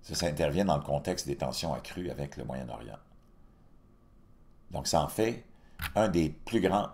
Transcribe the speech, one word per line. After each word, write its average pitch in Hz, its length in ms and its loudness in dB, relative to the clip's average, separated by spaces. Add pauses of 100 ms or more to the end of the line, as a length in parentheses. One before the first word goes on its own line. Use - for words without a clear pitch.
Ça, 80 120 -10
ça 87 120 0
intervient 78 400 2
dans 82 100 6
le 73 60 -2
contexte 73 440 -2
des 69 100 -2
tensions 69 360 -4
accrues 71 380 -6
avec 71 260 -8
le 62 80 -8
Moyen-Orient. 57 540 -10 (1700)
Donc, 71 160 -6
ça 78 160 4
en 71 60 0
fait 113 360 0 (500)
un 107 140 6
des 82 200 4
plus 104 320 0
grands. 95 340 2